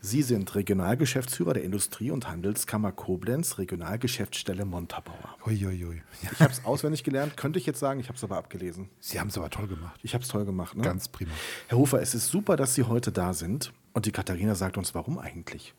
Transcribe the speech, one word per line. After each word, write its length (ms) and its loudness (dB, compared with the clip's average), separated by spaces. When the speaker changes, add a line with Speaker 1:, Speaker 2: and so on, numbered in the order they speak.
Speaker 1:
Sie 160 2
sind 320 2
Regionalgeschäftsführer 1000 2
der 100 0
Industrie- 480 -2
und 160 -2
Handelskammer 640 0
Koblenz, 680 -2
Regionalgeschäftsstelle 1080 -2
Montabaur. 720 -8
Speaker 2:
Ui, 180 2
ui, 200 -2
ui. 160 -8
Speaker 1:
Ich 200 2
hab's 240 6
auswendig 400 0
gelernt, 320 0
könnte 200 0
ich 80 -2
jetzt 140 -2
sagen, 220 0
ich 80 -8
hab's 120 -8
aber 140 -4
abgelesen. 540 -6
Speaker 2:
Sie 180 -8
haben's 200 -2
aber 120 -4
toll 180 -4
gemacht. 360 -8
Speaker 1:
Ich 100 -6
hab's 140 0
toll 160 0
gemacht, 320 -2
ne? 80 0
Speaker 2:
Ganz 240 0
prima. 240 -8
Speaker 1:
Herr 80 6
Hofer, 240 8
es 140 0
ist 120 0
super, 300 4
dass 180 4
Sie 80 6
heute 300 2
da 200 2
sind. 380 -2
Und 120 0
die 60 0
Katharina 440 0
sagt 220 -2
uns, 160 -2
warum 260 -4
eigentlich? 600 -12